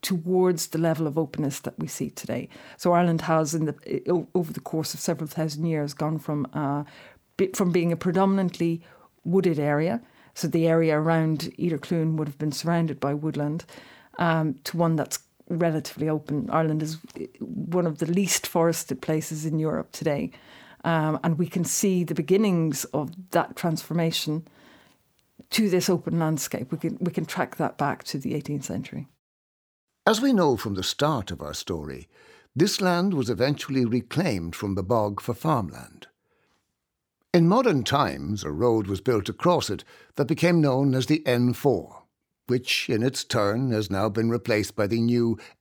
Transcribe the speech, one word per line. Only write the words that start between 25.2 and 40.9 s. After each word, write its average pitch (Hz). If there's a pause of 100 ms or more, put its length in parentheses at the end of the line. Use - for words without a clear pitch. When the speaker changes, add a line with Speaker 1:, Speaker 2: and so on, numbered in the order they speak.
Speaker 1:
to 214
this 175
open 170
landscape. 156
We 165
can, -
we 170
can 165
track -
that -
back -
to -
the 135
eighteenth 143
century. - (1000)
Speaker 2:
As 214
we 277
know 170
from 101
the 92
start 143
of 78
our 73
story, 73 (480)
this 196
land 185
was 127
eventually 131
reclaimed 113
from 98
the 95
bog 104
for -
farmland. 101 (1300)
In 170
modern 208
times, 101
a 78
road 107
was 95
built 113
across 160
it 95 (320)
that 143
became 170
known 139